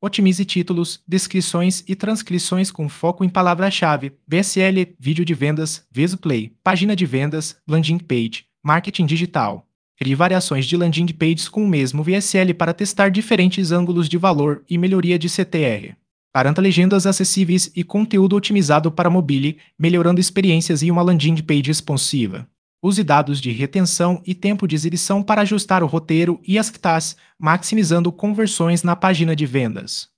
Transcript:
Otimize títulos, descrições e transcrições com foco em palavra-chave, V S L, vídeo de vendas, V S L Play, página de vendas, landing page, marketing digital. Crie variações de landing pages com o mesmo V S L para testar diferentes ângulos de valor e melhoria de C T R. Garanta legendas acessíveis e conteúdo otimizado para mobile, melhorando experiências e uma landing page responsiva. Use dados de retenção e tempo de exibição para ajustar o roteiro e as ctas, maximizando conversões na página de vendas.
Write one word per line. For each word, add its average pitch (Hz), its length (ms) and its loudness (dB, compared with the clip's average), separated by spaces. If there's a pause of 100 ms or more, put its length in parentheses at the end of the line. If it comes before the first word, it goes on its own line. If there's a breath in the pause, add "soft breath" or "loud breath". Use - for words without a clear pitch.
Otimize 196 440 2
títulos, 175 600 -2
descrições 180 800 -2
e 190 80 -4
transcrições 190 760 -2
com 151 160 -6
foco 175 380 -2
em 185 40 2
palavra-chave, 175 840 0 (120)
V 151 120 -2
S 190 240 0
L, 185 360 0
vídeo 156 280 0
de 170 80 0
vendas, 151 580 -2
V 127 120 0
S 180 100 0
L 185 80 -8
Play, 117 320 -2 (100)
página 190 320 0
de 180 100 0
vendas, 147 520 -4 (100)
landing 160 320 0
page, 120 460 -4 (180)
marketing 170 420 0
digital. 156 640 -2 (300)
Crie 135 180 -2
variações 170 500 0
de 170 120 -2
landing 170 300 0
pages 160 420 -2
com 214 160 -2
o - 20 0
mesmo 143 340 0
V 165 120 0
S 196 240 -2
L 185 160 2
para 170 200 -2
testar 196 360 0
diferentes 185 640 0
ângulos 175 340 0
de 170 100 -2
valor 151 520 0
e 175 80 -2
melhoria 175 420 2
de 165 80 -4
C 185 160 -2
T 175 160 -4
R. 110 360 -4 (380)
Garanta 139 280 2
legendas 185 440 4
acessíveis 185 680 0
e 175 80 -4
conteúdo 202 540 2
otimizado 165 520 2
para 170 200 0
mobile, 147 480 0 (200 soft breath)
melhorando 175 440 2
experiências 170 600 2
e 160 80 2
uma 175 120 2
landing 165 340 4
page 151 320 0
responsiva. 135 800 -2 (340)
Use 196 220 0
dados 143 380 2
de 131 100 -4
retenção 175 760 -2
e 180 80 -4
tempo 202 320 -2
de 156 80 0
exibição 170 480 -2
para 208 200 0
ajustar 196 420 0
o - 20 0
roteiro 160 600 0
e 190 100 2
as 220 120 0
ctas, 160 480 -2 (200 soft breath)
maximizando 175 720 0
conversões 196 720 -2
na 175 120 0
página 170 400 0
de 151 100 -2
vendas. 120 640 -4 (100)